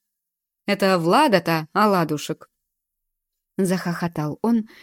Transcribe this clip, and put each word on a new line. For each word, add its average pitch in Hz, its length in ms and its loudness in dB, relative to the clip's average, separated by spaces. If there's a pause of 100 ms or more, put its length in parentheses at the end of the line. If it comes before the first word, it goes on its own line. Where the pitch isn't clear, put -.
(680)
«Это 196 320 2
Влада-то, 170 760 2
оладушек!» 170 760 -2 (1080)
захохотал 170 840 -4
он, 220 260 0 (140)